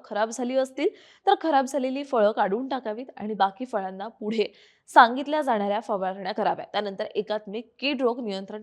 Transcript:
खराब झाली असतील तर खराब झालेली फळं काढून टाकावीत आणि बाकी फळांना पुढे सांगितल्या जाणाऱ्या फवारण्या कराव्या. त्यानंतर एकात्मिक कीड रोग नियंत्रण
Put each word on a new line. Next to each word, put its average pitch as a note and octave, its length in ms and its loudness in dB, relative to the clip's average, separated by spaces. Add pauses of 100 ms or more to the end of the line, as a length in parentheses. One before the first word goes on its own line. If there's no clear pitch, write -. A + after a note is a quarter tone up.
खराब A3 260 -2
झाली B3+ 260 -4
असतील C4 320 0 (380)
तर G4 160 6
खराब D4 220 2
झालेली C4+ 400 -4
फळं A3 280 4
काढून A#3 360 -2
टाकावीत A#3+ 380 -6 (100)
आणि G#3+ 180 -8
बाकी G3 300 0
फळांना F#3+ 460 -6
पुढे G#3+ 420 -4 (380)
सांगितल्या C#4 520 6
जाणाऱ्या G#3 380 0
फवारण्या F#3+ 520 -4
कराव्या. G3+ 400 0
त्यानंतर G3+ 320 -4
एकात्मिक G#3+ 760 -6
कीड C4+ 240 -2
रोग A#3+ 220 0
नियंत्रण G3+ 380 -8